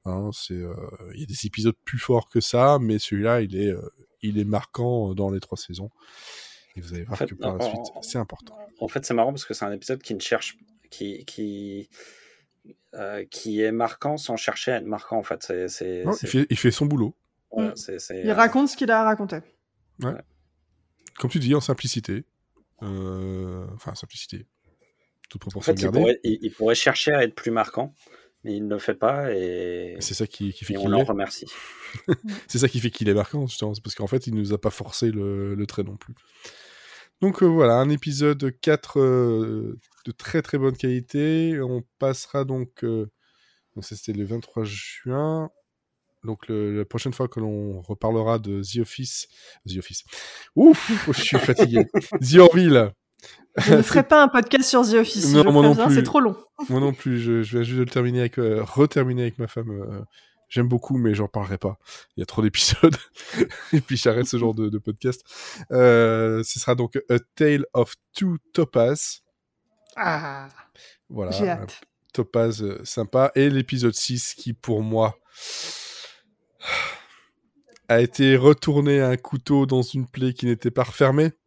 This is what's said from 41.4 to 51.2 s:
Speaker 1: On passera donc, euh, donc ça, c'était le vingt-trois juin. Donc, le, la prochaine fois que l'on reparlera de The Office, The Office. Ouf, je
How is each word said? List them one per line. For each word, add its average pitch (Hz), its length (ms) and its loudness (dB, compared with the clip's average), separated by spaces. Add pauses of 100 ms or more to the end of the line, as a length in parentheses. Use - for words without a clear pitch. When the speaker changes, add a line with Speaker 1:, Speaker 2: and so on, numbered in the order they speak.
Speaker 1:
On 127 200 -4 (160)
passera 139 460 -4
donc, 131 400 -6
euh, 110 260 -2 (680)
donc 107 100 -14
ça, 107 100 -16
c'était - 160 -12
le 101 140 -6
vingt-trois 113 400 -8
juin. 147 840 -6 (760)
Donc, 110 220 -10
le, 104 320 -2
la 104 60 -4
prochaine 123 280 -6
fois 127 140 -4
que 120 120 -8
l'on 104 420 -6
reparlera 110 580 0
de 101 240 -6
The 101 160 -6
Office, - 480 -6 (400)
The 92 100 -8
Office. - 260 -12 (520)
Ouf, 277 360 8 (160)
je 143 140 0